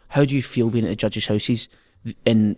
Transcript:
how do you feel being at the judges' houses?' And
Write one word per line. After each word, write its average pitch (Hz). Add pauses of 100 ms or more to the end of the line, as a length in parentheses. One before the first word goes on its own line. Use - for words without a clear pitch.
how 143
do 139
you 135
feel 117
being 113
at 80
the 101
judges' 107
houses?' 107 (580)
And 107